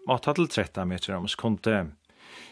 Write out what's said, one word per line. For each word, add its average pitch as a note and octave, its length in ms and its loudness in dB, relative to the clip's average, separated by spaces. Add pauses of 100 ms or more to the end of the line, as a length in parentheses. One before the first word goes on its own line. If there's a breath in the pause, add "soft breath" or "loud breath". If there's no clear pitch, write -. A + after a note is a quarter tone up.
åtta C3 280 2
til E3+ 160 2
trettan F#2 400 -2
meter F#2 240 -4
om F2+ 160 -6
sekundet. G2+ 640 0 (560 loud breath)